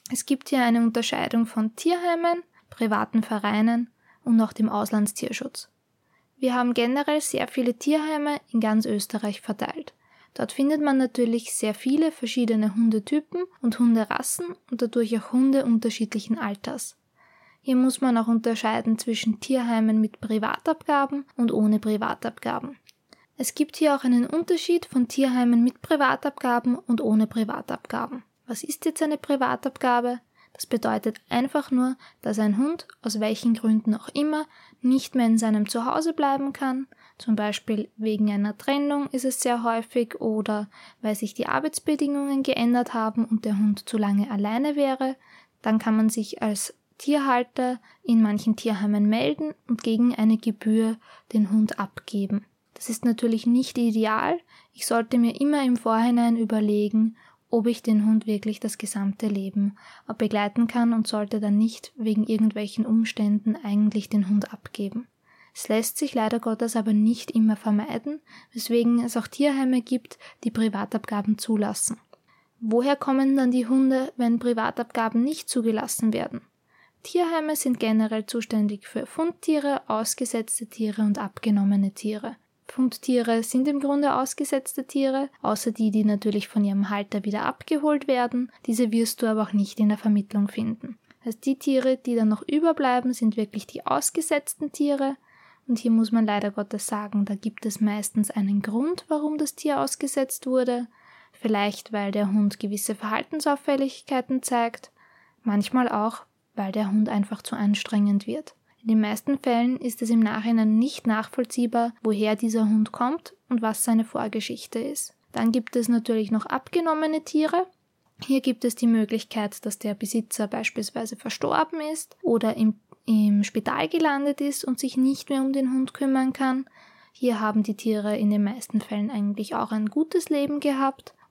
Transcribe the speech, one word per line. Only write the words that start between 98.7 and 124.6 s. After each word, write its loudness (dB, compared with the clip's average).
warum -2
das -4
Tier -2
ausgesetzt -4
wurde. 0
Vielleicht, -2
weil -2
der 0
Hund 2
gewisse -4
Verhaltensauffälligkeiten -2
zeigt, -2
manchmal 2
auch, -2
weil -4
der -2
Hund 4
einfach -2
zu -8
anstrengend 2
wird. -8
In -10
den 4
meisten -2
Fällen 2
ist -6
es 0
im 6
Nachhinein 2
nicht -2
nachvollziehbar, 0
woher 0
dieser 0
Hund 4
kommt -4
und 0
was -2
seine 2
Vorgeschichte -6
ist. -8
Dann 2
gibt -2
es 0
natürlich 0
noch 0
abgenommene -2
Tiere. 0
Hier 0
gibt -2
es -2
die 0
Möglichkeit, -2
dass -8
der -4
Besitzer -4
beispielsweise -6
verstorben -2
ist -12
oder 0
im 2
im 4
Spital -2
gelandet 0
ist -4